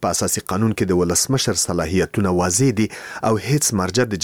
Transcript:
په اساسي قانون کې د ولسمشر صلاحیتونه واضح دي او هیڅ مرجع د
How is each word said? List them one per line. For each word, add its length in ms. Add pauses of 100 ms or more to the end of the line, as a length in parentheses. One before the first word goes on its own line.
په 100
اساسي 260 (120)
قانون 200
کې 180
د 100
ولسمشر 600
صلاحیتونه 800
واضح 400
دي 80 (420)
او 160
هیڅ 240 (120)
مرجع 320
د 100